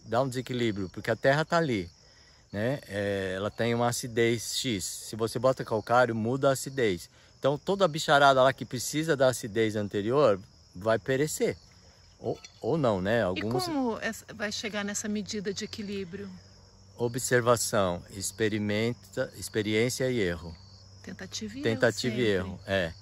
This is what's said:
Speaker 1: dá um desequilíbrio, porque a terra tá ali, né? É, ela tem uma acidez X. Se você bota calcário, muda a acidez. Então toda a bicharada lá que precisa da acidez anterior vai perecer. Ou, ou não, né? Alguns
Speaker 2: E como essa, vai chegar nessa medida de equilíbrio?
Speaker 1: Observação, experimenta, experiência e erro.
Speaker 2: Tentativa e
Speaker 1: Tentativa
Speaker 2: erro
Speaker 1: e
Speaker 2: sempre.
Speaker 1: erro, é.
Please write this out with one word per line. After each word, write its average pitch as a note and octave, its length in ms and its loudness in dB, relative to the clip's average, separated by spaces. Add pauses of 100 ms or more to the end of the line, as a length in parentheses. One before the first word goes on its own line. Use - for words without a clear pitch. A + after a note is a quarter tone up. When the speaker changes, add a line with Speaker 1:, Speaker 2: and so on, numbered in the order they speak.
Speaker 1:
dá A#2 160 2
um C#3 60 -2
desequilíbrio, A#2+ 600 -2
porque G#2+ 220 -6
a A2 60 0
terra C#3+ 280 2
tá E3+ 140 0
ali, A2+ 320 -2 (600)
né? A#2+ 380 -2
É, G2 480 -2
ela G2+ 140 -4
tem A#2 240 0
uma A#2+ 140 2
acidez A#2 680 0
X. G#2+ 280 -2
Se - 320 -10
você A2+ 220 -2
bota C3 260 2
calcário, A#2+ 500 2
muda B2+ 340 0
a C3+ 40 6
acidez. B2+ 560 -2 (300)
Então C#3 180 2
toda G3 280 0
a F3 40 6
bicharada C#3+ 540 6
lá C3 100 6
que B2+ 120 -8
precisa D3 520 -2
da C3 120 6
acidez A2 480 0
anterior G#2+ 640 2 (340)
vai A2 240 2
perecer. C3+ 580 -2 (600)
Ou, - 180 -6 (260)
ou A#2+ 160 0
não, A2+ 220 2
né? A2 220 2
Alguns G#2 420 -2
Speaker 2:
E - 20 -6
como C4 340 -2
essa, G#3+ 240 -8 (100)
vai G#3 160 -6
chegar G3+ 340 -6
nessa G3+ 220 -6
medida G#3 460 -6
de G3+ 140 -8
equilíbrio? G3 640 -10 (680)
Speaker 1:
Observação, A#2+ 1120 2
experimenta, G#2+ 1300 -2
experiência A2+ 720 0
e B2 80 0
erro. E2+ 380 -2 (460)
Speaker 2:
Tentativa G#3 560 -12
e C#4+ 40 -10
Speaker 1:
Tentativa A2+ 540 0
Speaker 2:
erro B2+ 40 0
Speaker 1:
e A#2+ 40 2
Speaker 2:
sempre. G#2 80 4
Speaker 1:
erro, F#2 340 -2
é. F#2 360 0